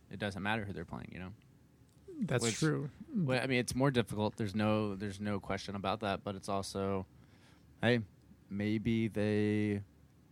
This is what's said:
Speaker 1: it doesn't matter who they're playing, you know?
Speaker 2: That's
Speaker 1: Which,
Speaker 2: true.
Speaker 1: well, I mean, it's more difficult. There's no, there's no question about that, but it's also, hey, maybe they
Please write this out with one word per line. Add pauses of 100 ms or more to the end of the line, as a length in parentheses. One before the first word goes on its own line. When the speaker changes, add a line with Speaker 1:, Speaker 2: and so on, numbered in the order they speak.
(100)
Speaker 1:
it
doesn't
matter
who
they're
playing,
you
know? (920)
Speaker 2:
That's
Speaker 1:
Which,
Speaker 2:
true. (260)
Speaker 1:
well,
I
mean,
it's
more
difficult.
There's
no,
there's
no
question
about
that,
but
it's
also, (760)
hey, (480)
maybe
they (500)